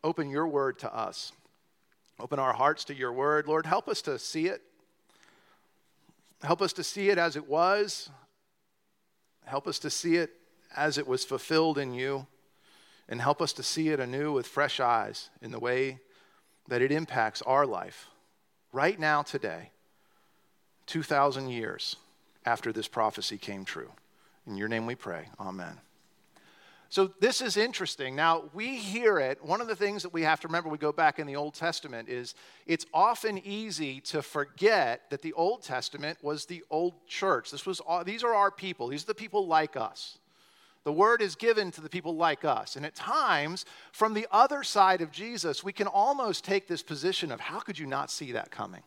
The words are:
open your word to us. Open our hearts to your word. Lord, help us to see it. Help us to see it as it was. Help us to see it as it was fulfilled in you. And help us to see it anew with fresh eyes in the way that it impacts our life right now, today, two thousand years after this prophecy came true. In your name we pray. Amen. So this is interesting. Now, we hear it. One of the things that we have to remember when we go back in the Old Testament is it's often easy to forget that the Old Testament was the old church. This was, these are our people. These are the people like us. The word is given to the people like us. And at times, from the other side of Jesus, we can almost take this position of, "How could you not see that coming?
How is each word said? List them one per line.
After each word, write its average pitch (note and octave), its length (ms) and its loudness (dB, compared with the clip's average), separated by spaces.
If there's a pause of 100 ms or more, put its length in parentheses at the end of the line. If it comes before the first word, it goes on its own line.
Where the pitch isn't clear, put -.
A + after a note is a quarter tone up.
open D#3+ 260 -2
your D3 160 0
word C#3 320 0
to - 160 -8
us. - 380 -6 (840)
Open C3 200 -4
our C3 140 2
hearts C#3 320 4
to C#3+ 100 -10
your B2+ 180 -4
word. D3 360 2
Lord, D#3+ 180 0
help F#3 220 0
us A3 140 -2
to C3+ 160 -4
see D#3+ 280 -4
it. G3 160 -4 (1800)
Help E3 200 2
us F#3 120 0
to F3+ 100 -6
see G3 260 2
it F#3+ 80 6
as E3 180 2
it D3+ 120 -8
was. F#3 600 2 (1400)
Help C#3 220 -6
us D3 140 -4
to C#3+ 100 -4
see E3+ 260 2
it E3+ 140 0 (460)
as D3 200 0
it C#3+ 100 -2
was C3 180 0
fulfilled D#3+ 520 2
in C3+ 160 -4
you. C3+ 340 -4 (840)
And A#2+ 120 -6
help C#3 220 2
us D#3 120 -2
to C3+ 80 -10
see D#3+ 280 0
it C#3+ 100 0
anew C3+ 320 -2
with B2+ 140 0
fresh - 340 0
eyes A2+ 480 0 (140)
in A#2 80 -10
the A#2 80 -10
way C3 400 0 (720)
that B2 140 2
it C3 80 4
impacts C3 520 0
our C#3 240 4
life F#2 400 -8 (680)
right D#3+ 260 2
now, D3+ 240 2
today, G#2+ 480 -6 (1160)
two E3 160 -4
thousand C#3 460 2
years - 480 -6 (480)
after A#2 280 0
this G#2+ 160 -6
prophecy G#2+ 500 -2
came G2 260 -10
true. B1+ 260 -10 (560)
In G#2 100 -10
your G#2 120 -4
name A2+ 180 -2
we A#2+ 80 -6
pray. E2+ 340 -10 (120)
Amen. F#2 400 -10 (1080)
So F#3+ 300 2
this A#3+ 220 2
is G3 160 -2
interesting. E3+ 580 -2
Now, E3 380 4
we A3+ 240 -6
hear G#3+ 420 4
it. C3+ 260 0
One F3 160 0
of A#3+ 60 -6
the A3 80 -2
things G3+ 280 -2
that F3 100 -8
we E3 100 0
have D#3 180 4
to E3 80 -10
remember E3 200 -2
when D3+ 60 -4
we D3 40 -8
go D3+ 140 0
back D#3 260 4
in D3+ 80 -4
the C#3 100 -6
Old D3 180 -6
Testament C#3 540 -6
is B2 260 -8 (320)
it's D#3+ 260 0
often G#3 460 4
easy F3+ 640 -6
to D3+ 200 -4
forget D3 880 2
that C#3 120 -6
the D#3+ 100 -6
Old F#3 300 0
Testament D3 600 -6
was D3 220 -4
the F3 260 -12
old E3 360 -2
church. D#3+ 440 2
This - 160 -8
was, F#3+ 140 -4 (240)
these A3 180 -6
are A#3 120 4
our G3+ 160 6
people. F#3 380 -8
These C#3+ 160 -6
are - 40 -14
the G#3+ 60 -2
people G#3 320 -2
like D#3 300 4
us. - 420 -8 (680)
The D3 80 0
word G#3+ 280 6
is F#3+ 140 0
given G#3+ 380 2
to - 80 -14
the D#3 80 -14
people E3+ 260 -6
like D#3+ 300 2
us. A#2+ 320 0
And C#3+ 100 -8
at - 80 -10
times, F#3+ 680 0 (260)
from A3 240 2
the A3 160 -2
other C#4 320 6
side F#3+ 380 6
of D#3+ 100 -4
Jesus, F3 540 -4
we G3 80 -6
can G3+ 160 -2
almost A#3 560 0
take G3 240 0
this E3+ 160 -4
position D#3 480 -4
of, A2+ 80 -8
"How E3 180 -8
could G#3 180 -10
you D#3 100 -10
not C3+ 220 -4
see C#3 220 -8
that A2+ 220 -6
coming? F#2 340 -10